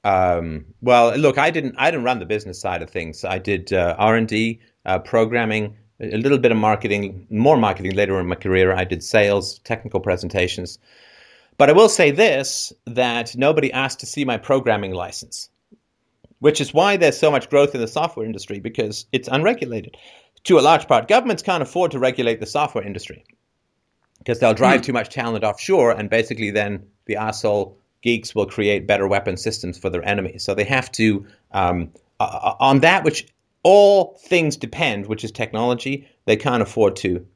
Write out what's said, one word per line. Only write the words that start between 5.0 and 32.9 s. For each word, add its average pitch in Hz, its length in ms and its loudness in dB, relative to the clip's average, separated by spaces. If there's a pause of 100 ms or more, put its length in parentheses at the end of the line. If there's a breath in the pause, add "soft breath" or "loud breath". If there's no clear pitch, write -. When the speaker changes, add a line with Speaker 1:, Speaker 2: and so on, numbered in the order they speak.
Speaker 1:
a 107 160 -8
little 135 220 2
bit 117 120 4
of 110 80 2
marketing, 101 720 -2
more 127 260 4
marketing 98 380 -2
later 98 240 0
in 90 80 -4
my 90 80 -4
career. 92 400 2
I 92 100 -2
did 90 200 -6
sales, 101 560 0
technical - 400 -6
presentations. 90 800 -4 (800 soft breath)
But 143 100 8
I 151 60 6
will 214 160 8
say 160 200 4
this, 143 600 0 (140)
that 120 500 -4
nobody 143 340 2
asked 135 300 -6
to 117 60 -16
see 147 180 -6
my 120 140 -2
programming 107 560 -2
license, - 560 -12 (880)
which 151 200 2
is 139 140 -6
why 196 240 4
there's 170 220 2
so 151 120 4
much 135 200 -2
growth 143 240 4
in 120 80 -4
the 113 40 -4
software 151 380 -6
industry, 110 360 -10
because 107 520 -8
it's 127 160 -4
unregulated. 135 720 -4 (460 soft breath)
To 170 140 6
a 131 40 6
large 160 260 4
part, 120 180 2
governments 226 360 2
can't 175 200 -2
afford 170 280 -2
to 139 80 -8
regulate 120 420 0
the 107 60 -8
software 147 360 -4
industry - 420 -12 (1000)
'cause 117 140 -4
they'll 113 160 4
drive 127 260 4
Speaker 2:
Hmm. - 40 -12
Speaker 1:
too 135 100 -6
much 110 160 -4
talent 113 340 -6
offshore, 120 460 2
and 104 180 -4
basically 110 420 -2
then 101 320 -4 (220)
the 104 120 -6
arsehole 104 580 -4 (260)
geeks 120 340 -2
will 101 120 0
create 101 400 -2
better 98 200 2
weapon 98 300 -2
systems 92 400 -8
for 95 140 -6
their 87 160 -6
enemies. 98 360 -6
So 98 120 -4
they 101 100 -2
have 127 280 -4
to, 104 340 0 (260 soft breath)
um, 90 380 -2 (280)
uh, - 400 -4
on 135 220 4
that 165 240 4